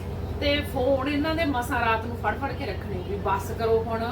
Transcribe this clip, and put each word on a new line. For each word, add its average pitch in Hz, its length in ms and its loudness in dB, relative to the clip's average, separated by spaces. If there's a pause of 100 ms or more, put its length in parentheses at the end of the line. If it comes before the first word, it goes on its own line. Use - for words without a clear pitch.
(420)
ਤੇ 294 200 2
ਫੋਨ 269 460 2
ਇਹਨਾਂ 294 280 2
ਦੇ 330 100 2
ਮਸਾਂ 247 340 0
ਰਾਤ 226 260 2
ਨੂੰ 233 120 -4
ਫੜ 214 200 0
ਫੜ 269 160 -2
ਕੇ - 120 -4
ਰੱਖਣੇ 190 440 -4
ਵੀ 196 140 -2
"ਬਸ 196 280 0
ਕਰੋ 226 320 2
ਹੁਣ, 226 280 -2